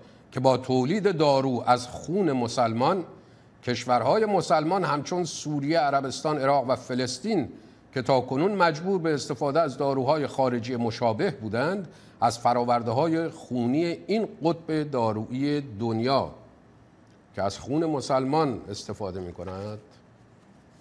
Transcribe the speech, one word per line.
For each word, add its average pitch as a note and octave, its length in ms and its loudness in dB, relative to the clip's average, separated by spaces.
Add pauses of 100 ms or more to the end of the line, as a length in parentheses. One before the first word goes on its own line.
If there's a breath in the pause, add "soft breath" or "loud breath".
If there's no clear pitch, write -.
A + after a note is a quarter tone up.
(320 loud breath)
که - 80 -6
با C3 180 4
تولید E3 600 2
دارو C3+ 500 4
از A#2+ 200 4
خون E3 440 -2
مسلمان، B2 720 0 (600 loud breath)
کشورهای B2 640 2
مسلمان F3+ 580 2
همچون D3 400 -2
سوریه، D3 560 -2
عربستان، C#3+ 580 0
عراق C3+ 320 2
و B2+ 60 2
فلسطین B2+ 720 -2 (440 loud breath)
که C3 80 -4
تاکنون C3+ 500 2
مجبور F3+ 480 2
به D#3+ 140 0
استفاده C#3+ 460 -2
از D3 180 0
داروهای C#3 500 0
خارجی B2 480 -2
مشابه A#2 560 0
بودند، C3+ 560 -4 (340 loud breath)
از A#2 180 2
فراورده‌های B2 920 2
خونی B2+ 560 -2
این F#3+ 420 -2 (160)
قطب D#3 480 -2
دارویی B2+ 680 0
دنیا A2+ 680 0 (1040)
که F#2+ 80 -4
از G2+ 160 -2
خون D3+ 260 -2
مسلمان C3+ 840 0
استفاده G2 500 -8
می‌کند F#2 600 -10 (1000)